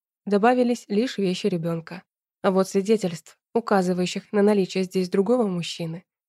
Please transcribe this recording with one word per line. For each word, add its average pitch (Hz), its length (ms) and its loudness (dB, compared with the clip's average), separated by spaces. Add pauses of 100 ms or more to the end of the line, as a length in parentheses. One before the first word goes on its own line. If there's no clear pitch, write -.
(260)
Добавились 240 640 2
лишь 214 280 -2
вещи 185 300 -2
ребёнка. 170 560 -6 (400)
А 202 80 2
вот 190 180 2
свидетельств, 196 680 -2 (160)
указывающих 185 760 0
на 208 120 2
наличие 196 420 2
здесь 180 240 -2
другого 208 380 2
мужчины, 175 580 -6 (240)